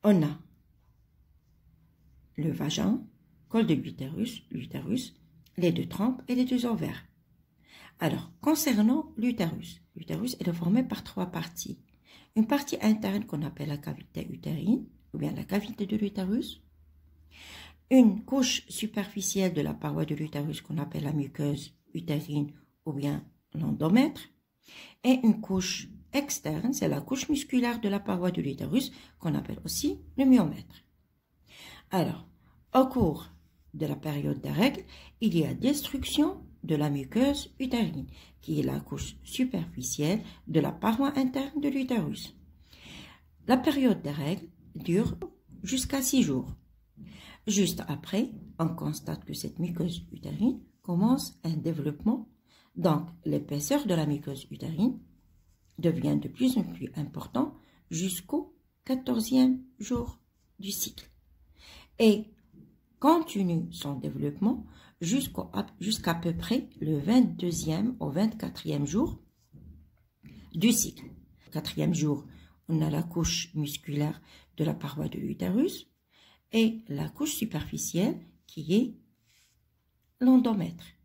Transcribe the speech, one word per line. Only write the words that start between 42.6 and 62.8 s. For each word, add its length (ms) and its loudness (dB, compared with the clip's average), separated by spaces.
La 80 8
période 460 4
des 80 -6
règles 360 -2
dure 420 0
jusqu'à 400 -2
six 200 4
jours. 320 0
Juste 420 2
après, 420 -2
on 100 2
constate 560 -6
que 80 -10
cette 260 -8
muqueuse 540 -4
utérine 480 -2
commence 640 0
un 120 -2
développement. 720 -2
Donc, 320 2
l'épaisseur 600 -2
de 80 2
la 120 2
muqueuse 440 -4
utérine 480 0
devient 420 2
de 80 -8
plus 300 2
en 40 2
plus 320 -8
important 600 -4
jusqu'au 640 -4
quatorzième 800 2
jour 420 -4
du 120 -8
cycle. 400 -8
Et 280 6